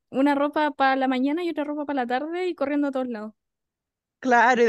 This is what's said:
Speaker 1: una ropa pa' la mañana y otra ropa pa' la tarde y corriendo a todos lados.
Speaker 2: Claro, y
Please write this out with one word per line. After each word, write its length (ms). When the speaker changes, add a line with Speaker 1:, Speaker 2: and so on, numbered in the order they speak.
Speaker 1:
una 240
ropa 360
pa' 260
la 120
mañana 360
y 60
otra 140
ropa 200
pa' 100
la 120
tarde 420
y 60
corriendo 340
a 20
todos 180
lados. 260
Speaker 2:
Claro, 420
y 60